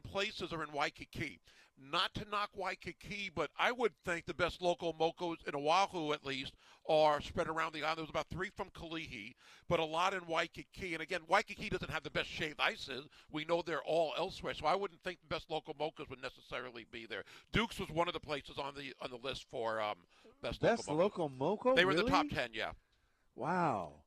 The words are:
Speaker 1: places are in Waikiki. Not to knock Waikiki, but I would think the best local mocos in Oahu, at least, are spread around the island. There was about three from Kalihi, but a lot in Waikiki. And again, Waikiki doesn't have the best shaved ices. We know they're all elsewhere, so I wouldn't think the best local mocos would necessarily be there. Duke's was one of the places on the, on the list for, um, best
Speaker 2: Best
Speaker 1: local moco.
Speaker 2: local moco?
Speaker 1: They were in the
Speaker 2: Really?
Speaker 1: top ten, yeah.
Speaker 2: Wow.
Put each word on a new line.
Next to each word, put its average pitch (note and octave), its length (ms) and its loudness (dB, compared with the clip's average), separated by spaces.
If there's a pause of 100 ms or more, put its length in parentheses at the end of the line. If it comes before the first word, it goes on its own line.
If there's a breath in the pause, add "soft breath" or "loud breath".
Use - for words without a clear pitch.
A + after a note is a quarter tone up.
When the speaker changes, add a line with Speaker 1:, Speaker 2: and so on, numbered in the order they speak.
Speaker 1:
places G3 480 -4
are D#3+ 100 -2
in D3+ 100 -6
Waikiki. D3 680 -4 (500 soft breath)
Not F#3 240 2
to G#3+ 160 -6
knock G#3 240 -2
Waikiki, F#3+ 800 -6
but D#3+ 240 0
I G3+ 140 4
would A#3+ 200 2 (120)
think E3 220 -2
the E3+ 80 -6
best - 260 0
local F3 320 2
mocos E3 440 0 (120)
in C#3+ 80 -4
Oahu, D#3+ 560 4
at D3 120 -2
least, C3 280 -4 (340 soft breath)
are D3+ 360 8
spread E3 260 -2
around D#3+ 240 0
the D3+ 100 -4
island. D#3+ 160 0
There D#3+ 40 -4
was D#3 80 -6
about D#3 180 -2
three F#3 260 -4
from F#3+ 160 -6
Kalihi, D3 640 -8 (340 loud breath)
but E3+ 120 4
a E3 40 2
lot E3+ 280 2
in F3+ 140 -4
Waikiki. E3 640 -2
And D#3+ 100 -4
again, E3 260 -4
Waikiki G3+ 420 2
doesn't F3 200 -4
have D#3 120 -4
the D3+ 80 -8
best - 180 -2
shaved D3+ 320 -4
ices. C#3+ 460 0 (260 loud breath)
We D#3 140 -2
know E3+ 160 4
they're E3 200 -2
all D#3 360 4
elsewhere, D#3+ 360 -2
so D3+ 120 -2
I D#3+ 100 6
wouldn't F#3+ 260 -4
think F3+ 200 -8
the D#3 120 -6
best D#3+ 160 -6
local D#3 240 -4
mocos D3+ 360 -6
would C3 120 -12
necessarily B2+ 680 -8
be A2+ 140 -10
there. G2+ 180 -6 (280 loud breath)
Duke's G#3 280 2
was F3 80 -6
one E3 180 2
of F3 80 -4
the D#3 60 -4
places C#3+ 380 -8
on C#3+ 180 -4
the, C#3 240 -8
on C3 100 -8
the B2 60 -10 (100)
list C3 240 -6
for, A2+ 300 -2
um, G#2+ 160 0 (460 loud breath)
best - 180 -4
Speaker 2:
Best A3 280 4
Speaker 1:
local D3+ 80 0
moco. E3 60 4
Speaker 2:
local F#3 280 2
moco? F3+ 440 2
Speaker 1:
They F3 120 8
were F#3+ 60 4
in E3 40 4
the E3+ 80 4
Speaker 2:
Really? - 80 2
Speaker 1:
top A3+ 160 4
ten, B2+ 240 -2
yeah. G2+ 200 -2 (600)
Speaker 2:
Wow. B2 720 0